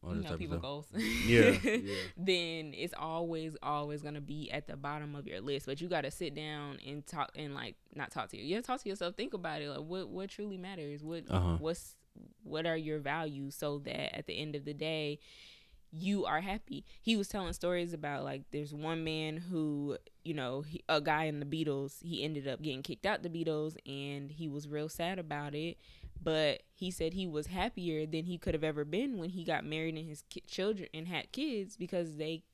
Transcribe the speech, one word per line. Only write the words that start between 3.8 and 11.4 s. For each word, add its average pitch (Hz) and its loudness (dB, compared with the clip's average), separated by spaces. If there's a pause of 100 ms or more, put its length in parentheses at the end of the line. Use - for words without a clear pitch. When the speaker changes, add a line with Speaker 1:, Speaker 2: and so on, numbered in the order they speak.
Speaker 2:
gonna 147 -6
be 147 -6
at 147 -2
the 147 -6
bottom 147 -4
of 143 -8
your 92 -6
list. 139 -2
But 139 -2
you 175 -4
gotta 147 2
sit 143 -4
down 147 -6
and 143 -6
talk 151 -2
and, 143 -6
like, 120 -6 (180)
not 143 -6
talk 110 -4
to 101 -12
you. 101 -10
You 160 0
have 240 -2
to - -8
talk 254 -2
to 214 -4
yourself. 190 -2
Think 233 -4
about 165 -4
it. 147 -4
Like, 139 -6
what, 170 -4
what 190 -6
truly 208 -6
matters? 156 -6
What, 160 -4
Speaker 1:
Uh-huh. 87 4